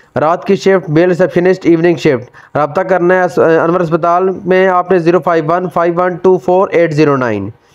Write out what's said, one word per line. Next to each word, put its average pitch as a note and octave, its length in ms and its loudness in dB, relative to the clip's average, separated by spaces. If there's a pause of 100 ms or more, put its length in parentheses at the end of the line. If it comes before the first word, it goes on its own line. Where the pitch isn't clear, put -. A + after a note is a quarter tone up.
(180)
रात D#3 260 -2
की F#3+ 120 0
shift F#3 340 0
male E3+ 200 2
receptionist F3+ 560 0
evening E3 320 2
शिफ्ट। - 600 -4
रब्ता D3+ 260 -2
करना F3+ 300 0
है F#3 100 2
अस-, E3 160 -2
अनवर E3 420 2
अस्पताल F3 640 -2
में F#3 220 2
आपने F3+ 320 0
ज़ीरो E3+ 200 2
फ़ाइव E3 340 -2
वन F3+ 140 -2
फ़ाइव E3+ 340 -2
वन F3+ 140 -2
टू F#3 220 2
फ़ोर F3+ 340 0
एट E3 220 0
ज़ीरो D3 220 2
नाइन। A2 380 -4 (220)